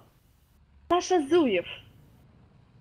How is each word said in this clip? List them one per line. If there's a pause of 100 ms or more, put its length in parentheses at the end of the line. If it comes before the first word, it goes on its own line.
(880)
Саша
Зуев. (1160)